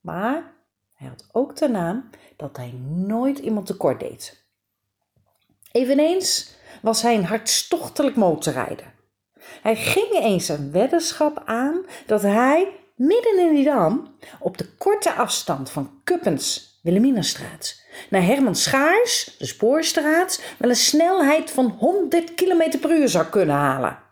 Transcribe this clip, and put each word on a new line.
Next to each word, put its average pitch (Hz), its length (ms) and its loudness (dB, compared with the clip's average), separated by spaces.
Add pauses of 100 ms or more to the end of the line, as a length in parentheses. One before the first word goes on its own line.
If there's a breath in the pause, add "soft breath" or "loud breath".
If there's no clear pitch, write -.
Maar 214 520 -6 (400)
hij 135 160 -20
had - 240 -20
ook 208 240 -2
de 302 120 0
naam 202 420 -2 (260 loud breath)
dat 143 200 -12
hij 123 160 -12 (160)
nooit 220 500 -2
iemand 208 280 -4
tekort 147 340 -2
deed. - 460 -14 (1300)
Eveneens 294 840 0 (260 loud breath)
was 220 200 0
hij 233 120 4
een 202 100 2
hartstochtelijk 262 920 -2
motorrijder. 160 760 -2 (680 loud breath)
Hij 220 140 0
ging 453 360 -2
eens 214 360 0
een 143 240 -6
weddenschap 302 720 0
aan 277 400 -2 (220 loud breath)
dat 208 160 2
hij 254 460 4 (280)
midden 415 420 2
in 339 160 4
die 285 100 4
dam, 254 500 0 (260 loud breath)
op 180 180 -6
de - 160 -10
korte 415 380 0
afstand 139 580 -4
van - 340 -8
Kuppens, - 800 -4
Wilhelminastraat, 196 1000 -2 (260 loud breath)
naar 190 120 2
Herman 233 320 2
Schaars, 349 840 0
de 139 80 -8
Spoorstraat, 311 960 0 (160 loud breath)
wel 247 120 0
een 240 60 2
snelheid 320 760 2
van 262 160 0
honderd 339 680 0
kilometer 339 440 2
per 320 200 2
uur 269 100 4
zou 180 180 2
kunnen 170 280 2
halen. 135 440 0 (140)